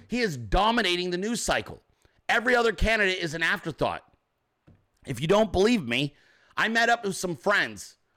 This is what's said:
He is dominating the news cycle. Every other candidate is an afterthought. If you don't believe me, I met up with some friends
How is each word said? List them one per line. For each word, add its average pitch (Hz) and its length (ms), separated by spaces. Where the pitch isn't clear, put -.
He 240 140
is 185 160
dominating 180 720
the 175 80
news 214 240
cycle. - 400
Every 233 260
other 233 180
candidate 202 460
is 165 160
an 165 80
afterthought. 165 640
If 107 160
you 151 60
don't 202 240
believe 196 340
me, 127 300
I 196 120
met 233 200
up 233 160
with 190 120
some 180 180
friends 143 600